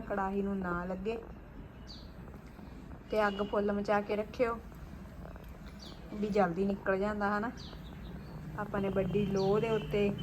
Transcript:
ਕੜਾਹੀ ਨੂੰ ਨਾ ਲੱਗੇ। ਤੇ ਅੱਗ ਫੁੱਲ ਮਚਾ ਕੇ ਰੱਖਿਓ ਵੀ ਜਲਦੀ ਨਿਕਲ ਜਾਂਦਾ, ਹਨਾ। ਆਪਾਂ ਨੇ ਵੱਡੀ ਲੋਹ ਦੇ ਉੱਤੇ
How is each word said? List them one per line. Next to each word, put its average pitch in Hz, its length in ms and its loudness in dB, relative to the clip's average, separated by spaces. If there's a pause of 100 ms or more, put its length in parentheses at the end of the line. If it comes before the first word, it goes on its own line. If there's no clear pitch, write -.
ਕੜਾਹੀ 196 320 2
ਨੂੰ 196 160 0
ਨਾ 175 280 0
ਲੱਗੇ। 190 320 -2 (1900)
ਤੇ 214 160 6
ਅੱਗ 202 140 0 (100)
ਫੁੱਲ 208 200 4
ਮਚਾ 208 300 4
ਕੇ 208 140 0
ਰੱਖਿਓ 226 420 2 (1600)
ਵੀ 208 140 2
ਜਲਦੀ 190 380 4
ਨਿਕਲ 196 340 2
ਜਾਂਦਾ, 208 380 2
ਹਨਾ। 220 140 0 (1080)
ਆਪਾਂ 202 220 -2
ਨੇ 196 80 2 (100)
ਵੱਡੀ 190 260 4
ਲੋਹ 196 340 6
ਦੇ 226 100 4
ਉੱਤੇ 208 400 4 (140)